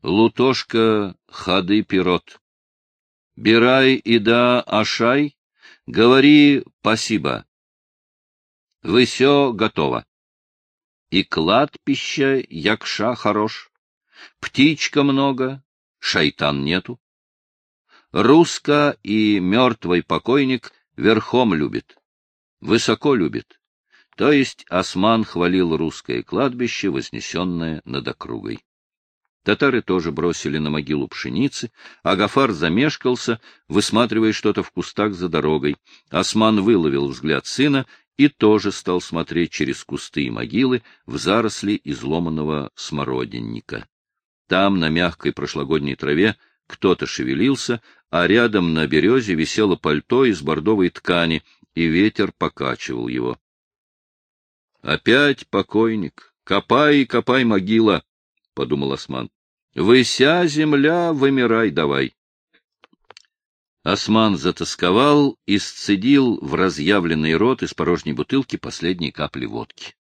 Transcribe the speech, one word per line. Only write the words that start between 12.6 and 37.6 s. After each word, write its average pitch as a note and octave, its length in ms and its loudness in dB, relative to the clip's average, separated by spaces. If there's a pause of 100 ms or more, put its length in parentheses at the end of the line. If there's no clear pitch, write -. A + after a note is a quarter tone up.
хорош. G#2+ 560 -4 (680)
Птичка C#3+ 640 0
много, C3+ 600 -2 (340)
шайтан C#2+ 680 -2
нету. F2 360 -4 (1120)
Русско D3 880 4
и G#2+ 380 2
мёртвый F#2 640 2
покойник C3 680 -2 (240)
верхом A2 580 2
любит, C#2 440 -4 (640)
высоко A#2 560 0
любит. A#1+ 440 -4 (560)
То A#2+ 140 2
есть C#3 380 0
осман G#2 560 0
хвалил F2 520 0
русское D2 460 -6
кладбище, A#2+ 680 -4
вознесённое D#2+ 960 -6
над B1 220 -8
округой. A1+ 540 -10 (880)
Татары B2 320 0
тоже E2+ 320 -2
бросили D#2 460 -4
на D2+ 100 -4
могилу D2 400 -4
пшеницы, A2+ 640 -6 (300)
а F#2+ 140 0
Гафар A2 360 0
замешкался, A#2 880 -2 (260)
высматривая G#2+ 680 0
что-то G2+ 280 -2
в - 80 -10
кустах G2+ 440 -4
за F2 160 -6
дорогой. D2+ 480 -2 (320)
Осман G#2+ 500 2
выловил D#2 480 2
взгляд C2+ 380 -4
сына C#3 400 -2 (320)